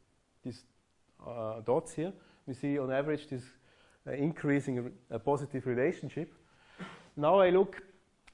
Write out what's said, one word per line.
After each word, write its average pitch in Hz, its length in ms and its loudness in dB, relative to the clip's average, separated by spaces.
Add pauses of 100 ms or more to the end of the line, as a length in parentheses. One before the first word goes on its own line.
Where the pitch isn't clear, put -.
(440)
these, - 180 -10 (640)
uh, 113 340 -8
dots 135 340 0
here. 175 180 -4 (340)
We 139 60 -8
see 143 260 -2
on 131 140 -2
average 147 360 -2
this, 127 160 -8 (600)
uh, 135 60 -8
increasing 139 720 0
re-, 123 60 -10 (200)
a 117 80 -4
positive 139 480 -2
relationship. 147 680 -2 (800)
Now 160 240 4
I 185 120 8
look 190 320 4 (520)